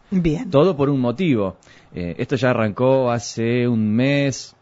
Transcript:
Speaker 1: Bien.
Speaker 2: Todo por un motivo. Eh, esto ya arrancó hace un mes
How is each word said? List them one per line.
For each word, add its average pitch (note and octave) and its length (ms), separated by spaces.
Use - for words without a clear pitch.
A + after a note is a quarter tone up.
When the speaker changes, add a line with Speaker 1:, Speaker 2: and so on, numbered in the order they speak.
Speaker 1:
Bien. F3+ 400
Speaker 2:
Todo D#3 260
por C#3 140
un C#3 100
motivo. A#2+ 560
Eh, F2 240
esto B2+ 180
ya B2 140
arrancó B2 600
hace A#2+ 560
un A2 280
mes C#3 680